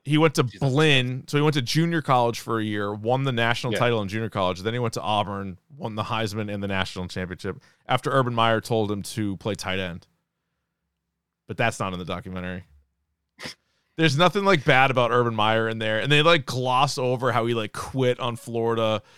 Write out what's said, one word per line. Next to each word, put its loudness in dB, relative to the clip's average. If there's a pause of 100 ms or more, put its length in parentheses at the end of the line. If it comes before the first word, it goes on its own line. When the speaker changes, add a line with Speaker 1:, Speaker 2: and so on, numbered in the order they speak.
Speaker 1:
he 0
went 4
to 4
Speaker 2:
Jesus. -6
Speaker 1:
Blinn. 2
So -2
he 4
went 4
to 0
junior 0
college 2
for -2
a -2
year, -2
won 0
the 0
national 0
Speaker 2:
Yeah. 0
Speaker 1:
title 2
in -4
junior -4
college. -2
Then -2
he -4
went -4
to -6
Auburn, -2 (180)
won -8
the -2
Heisman -4
and -6
the -4
national -2
championship -8 (260)
after 0
Urban 0
Meyer 2
told 0
him -4
to -6
play -6
tight -6
end. -8 (1400)
But -10
that's 0
not -4
in -6
the -10
documentary. -8 (1300)
There's 4
nothing, 2
like, 4
bad 6
about 2
Urban 2
Meyer 2
in -6
there. -2
And -2
they, 4
like, 4
gloss 0
over 0
how 2
he, 0
like, -4
quit -2
on -4
Florida, -2 (160)